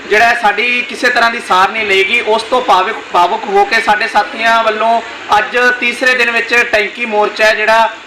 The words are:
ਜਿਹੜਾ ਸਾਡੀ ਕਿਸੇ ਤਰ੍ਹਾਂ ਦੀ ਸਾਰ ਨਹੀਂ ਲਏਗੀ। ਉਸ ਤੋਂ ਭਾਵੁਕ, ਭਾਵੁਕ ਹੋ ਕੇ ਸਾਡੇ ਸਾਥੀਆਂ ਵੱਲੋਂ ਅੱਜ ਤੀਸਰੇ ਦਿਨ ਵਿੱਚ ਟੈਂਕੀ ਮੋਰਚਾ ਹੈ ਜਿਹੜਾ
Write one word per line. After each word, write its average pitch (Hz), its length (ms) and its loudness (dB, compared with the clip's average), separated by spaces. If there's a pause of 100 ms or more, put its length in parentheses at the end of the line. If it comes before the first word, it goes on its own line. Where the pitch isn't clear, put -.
(100)
ਜਿਹੜਾ 233 240 4
ਸਾਡੀ 233 480 -2
ਕਿਸੇ 240 260 -4
ਤਰ੍ਹਾਂ 233 220 2
ਦੀ 233 180 -8
ਸਾਰ 202 220 4
ਨਹੀਂ 220 160 -4
ਲਏਗੀ। 196 340 2
ਉਸ 220 220 0
ਤੋਂ 254 200 -2
ਭਾਵੁਕ, 196 340 2 (160)
ਭਾਵੁਕ 185 320 2
ਹੋ 202 200 2
ਕੇ 220 160 -2
ਸਾਡੇ 220 280 0
ਸਾਥੀਆਂ 220 560 0
ਵੱਲੋਂ 220 380 0 (360)
ਅੱਜ 214 200 -2 (220)
ਤੀਸਰੇ 247 340 0
ਦਿਨ 240 160 0
ਵਿੱਚ 233 240 -2 (180)
ਟੈਂਕੀ 214 320 -2
ਮੋਰਚਾ 208 400 0
ਹੈ 220 100 4
ਜਿਹੜਾ 220 360 2 (160)